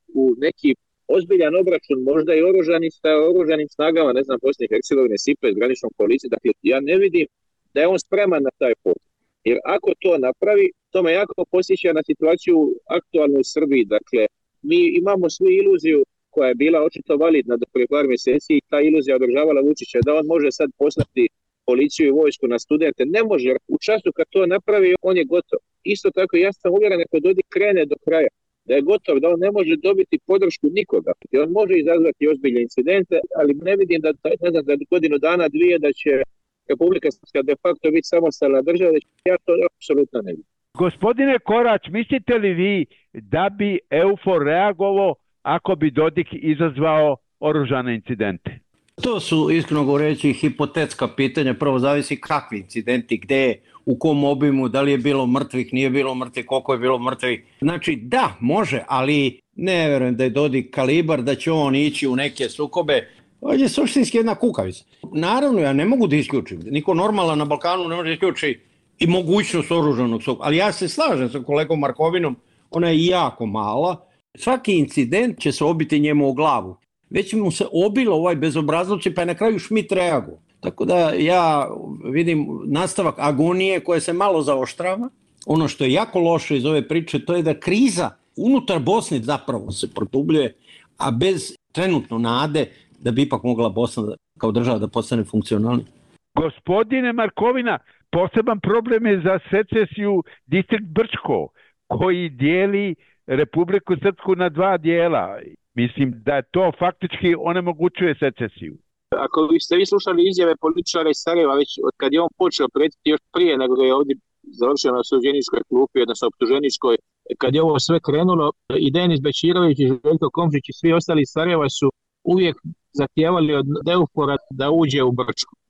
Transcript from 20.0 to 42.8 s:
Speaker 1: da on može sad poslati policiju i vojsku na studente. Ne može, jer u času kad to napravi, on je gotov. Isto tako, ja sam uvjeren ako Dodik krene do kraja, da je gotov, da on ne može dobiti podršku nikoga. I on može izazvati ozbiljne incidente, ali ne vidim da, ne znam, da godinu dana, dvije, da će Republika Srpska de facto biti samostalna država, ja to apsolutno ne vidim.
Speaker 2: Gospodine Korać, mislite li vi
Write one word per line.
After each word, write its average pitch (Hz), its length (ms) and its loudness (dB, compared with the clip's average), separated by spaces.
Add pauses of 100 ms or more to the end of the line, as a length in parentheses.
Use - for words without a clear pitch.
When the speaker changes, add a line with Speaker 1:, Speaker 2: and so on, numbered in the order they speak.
Speaker 1:
da 151 80 2
on 156 120 0
može 151 240 2
sad 143 280 -2
poslati 131 500 0 (380)
policiju 139 400 2
i 139 140 4
vojsku 147 260 0
na 117 120 0
studente. 151 440 0 (140)
Ne 226 60 2
može, 175 260 0
jer 131 100 0 (100)
u - 100 -2
času 208 380 -2
kad 165 140 -2
to 190 160 2
napravi, 190 560 2
on 185 140 0
je 165 80 2
gotov. 170 360 -2 (240)
Isto 196 260 -2
tako, 185 260 0
ja 190 160 2
sam 180 200 -4
uvjeren 196 280 2
ako 160 200 -2
Dodik 185 280 0
krene 190 380 2
do 143 180 -2
kraja, 160 280 2 (320)
da 123 100 0
je 143 160 2
gotov, 175 300 0
da 160 80 2
on 170 120 2
ne 196 100 2
može 170 260 0
dobiti 185 500 0
podršku 185 400 2 (120)
nikoga. - 340 -2 (180)
I 131 80 2
on 156 120 0
može 190 260 2
izazvati 160 520 2
ozbiljne 131 340 0
incidente, 175 540 0 (220)
ali 147 160 2
ne 175 220 -2
vidim 175 240 0
da, 156 100 0 (300)
ne 175 100 -2
znam, 165 140 0
da 143 100 0 (160)
godinu 160 280 0
dana, 165 300 0
dvije, 170 300 2
da 143 140 0
će - 180 -4 (580)
Republika 165 420 0
Srpska - 320 -6
de 143 200 -2
facto 165 280 -2
biti 170 220 0
samostalna 147 500 2
država, 170 300 2 (320)
ja 180 200 2
to 175 80 0 (180)
apsolutno 139 520 -2
ne 92 100 -10
vidim. 78 160 -16 (260)
Speaker 2:
Gospodine 233 640 0
Korać, 233 500 0
mislite 226 500 -2
li 202 160 0
vi 185 320 0 (260)